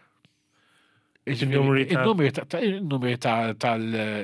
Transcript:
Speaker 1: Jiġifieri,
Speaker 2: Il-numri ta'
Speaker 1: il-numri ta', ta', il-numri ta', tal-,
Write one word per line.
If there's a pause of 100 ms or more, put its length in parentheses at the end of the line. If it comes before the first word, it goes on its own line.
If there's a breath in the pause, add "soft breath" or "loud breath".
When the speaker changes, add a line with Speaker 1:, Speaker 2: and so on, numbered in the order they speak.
(1300 soft breath)
Speaker 1:
Jiġifieri,
Speaker 2:
Il-numri
ta'
Speaker 1:
il-numri
ta',
ta',
il-numri
ta',
tal-, (280)